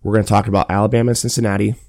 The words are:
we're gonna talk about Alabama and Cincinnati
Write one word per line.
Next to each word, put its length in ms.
we're 120
gonna 100
talk 220
about 240
Alabama 400
and 80
Cincinnati 560